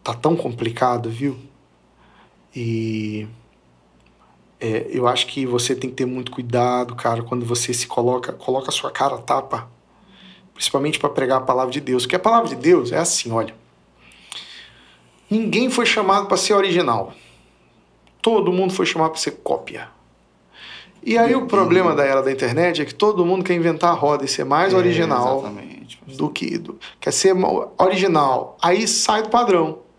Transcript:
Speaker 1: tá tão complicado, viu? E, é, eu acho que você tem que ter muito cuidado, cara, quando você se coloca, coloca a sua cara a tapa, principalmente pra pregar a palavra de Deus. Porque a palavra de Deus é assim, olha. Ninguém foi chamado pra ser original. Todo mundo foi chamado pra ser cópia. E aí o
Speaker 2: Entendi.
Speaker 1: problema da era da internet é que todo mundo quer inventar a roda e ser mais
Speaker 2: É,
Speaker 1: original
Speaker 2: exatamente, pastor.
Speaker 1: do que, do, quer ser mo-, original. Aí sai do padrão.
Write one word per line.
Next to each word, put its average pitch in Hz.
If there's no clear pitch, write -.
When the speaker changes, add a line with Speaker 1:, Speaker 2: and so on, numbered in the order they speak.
Speaker 1:
tá 113
tão 156
complicado, 117
viu? 123
E, 110
é, 110
eu 123
acho 123
que 139
você 123
tem 123
que 120
ter 131
muito 127
cuidado, 123
cara, 117
quando 120
você 120
se 117
coloca, 123
coloca 180
a -
sua -
cara 135
a -
tapa, 123
principalmente 147
pra 147
pregar 131
a -
palavra 127
de 143
Deus. 127
Porque 127
a 175
palavra 226
de 135
Deus 143
é 160
assim, 165
olha. 113
Ninguém 220
foi -
chamado 202
pra 196
ser -
original. 170
Todo 196
mundo 185
foi 185
chamado 160
pra -
ser -
cópia. -
E 233
aí 233
o 262
Speaker 2:
Entendi. 262
Speaker 1:
problema 175
da 143
era 135
da 135
internet 143
é 143
que -
todo 202
mundo 180
quer 185
inventar 170
a -
roda 143
e -
ser 147
mais 160
Speaker 2:
É, -
Speaker 1:
original 160
Speaker 2:
exatamente, -
pastor. 135
Speaker 1:
do 151
que, -
do, -
quer -
ser 190
mo-, -
original. 180
Aí 196
sai 220
do 220
padrão. 190